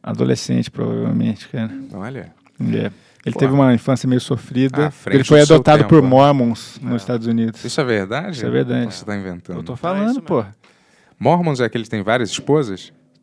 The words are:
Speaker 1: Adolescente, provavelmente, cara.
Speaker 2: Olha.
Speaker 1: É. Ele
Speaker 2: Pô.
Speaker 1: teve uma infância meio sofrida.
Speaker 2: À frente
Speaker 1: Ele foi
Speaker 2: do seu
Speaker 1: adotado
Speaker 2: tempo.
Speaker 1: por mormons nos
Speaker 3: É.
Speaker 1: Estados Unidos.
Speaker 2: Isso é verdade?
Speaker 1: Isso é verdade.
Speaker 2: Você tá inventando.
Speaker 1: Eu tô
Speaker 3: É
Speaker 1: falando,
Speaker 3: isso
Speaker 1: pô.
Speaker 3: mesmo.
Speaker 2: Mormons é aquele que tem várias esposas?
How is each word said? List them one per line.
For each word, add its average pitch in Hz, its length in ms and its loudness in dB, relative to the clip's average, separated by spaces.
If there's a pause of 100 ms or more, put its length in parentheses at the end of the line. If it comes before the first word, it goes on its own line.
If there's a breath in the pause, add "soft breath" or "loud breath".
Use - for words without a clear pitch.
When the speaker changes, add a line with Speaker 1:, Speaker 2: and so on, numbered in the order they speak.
Speaker 1:
Adolescente, 123 680 -2
provavelmente, 117 800 -4
cara. 110 220 -8 (220)
Speaker 2:
Olha. 98 380 -14 (300)
Speaker 1:
É. 110 300 -4 (340 soft breath)
Ele 117 80 -4
Speaker 2:
Pô. - 60 -8
Speaker 1:
teve 135 140 2
uma 135 200 4
infância 131 340 -2
meio 127 140 0
sofrida. 131 640 -2
Speaker 2:
À 147 60 -4
frente - 240 -4
Speaker 1:
Ele 135 80 6
foi 151 160 6
Speaker 2:
do 147 80 8
seu 160 80 8
Speaker 1:
adotado 147 240 6
Speaker 2:
tempo. 117 100 2
Speaker 1:
por 160 140 8
mormons 131 760 2
nos 123 120 -6
Speaker 3:
É. 120 40 -2
Speaker 1:
Estados 113 280 -6
Unidos. 113 400 -2
Speaker 2:
Isso 123 160 -4
é - 20 0
verdade? 123 540 -4
Speaker 1:
Isso 117 80 -8
é 120 60 -2
verdade. 123 420 -2
Speaker 2:
Você - 100 -16
tá 104 140 -6
inventando. 90 400 -10
Speaker 1:
Eu 82 60 -10
tô 127 100 -12
Speaker 3:
É 127 40 -12
Speaker 1:
falando, 196 340 -4
Speaker 3:
isso 262 100 -4
Speaker 1:
pô. 160 160 -2
Speaker 3:
mesmo. 104 140 -4 (680 soft breath)
Speaker 2:
Mormons 156 400 0
é 123 60 0
aquele 113 200 -6
que - 40 -20
tem 104 140 -6
várias 113 260 0
esposas? 135 640 -4 (300)